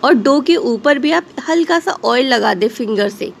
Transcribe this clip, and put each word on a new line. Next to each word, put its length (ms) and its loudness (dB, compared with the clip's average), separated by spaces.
और 100 6
डो 260 2
के 160 2
ऊपर 420 0
भी 120 0
आप 140 0
हल्का 300 0
सा 260 -4
ऑयल 220 2
लगा 280 0
दें 140 0
finger 400 -2
से 320 -10